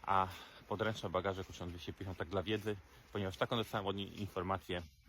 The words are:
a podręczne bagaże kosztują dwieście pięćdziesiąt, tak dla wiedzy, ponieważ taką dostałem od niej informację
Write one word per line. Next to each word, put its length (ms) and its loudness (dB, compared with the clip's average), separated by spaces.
a 260 6
podręczne 420 2
bagaże 340 2
kosztują 260 -6
dwieście 240 -8
pięćdziesiąt, 240 -6
tak 120 -4
dla 140 2
wiedzy, 320 2
ponieważ 240 0
taką 200 2
dostałem 300 0
od 80 2
niej 260 -4
informację 600 -2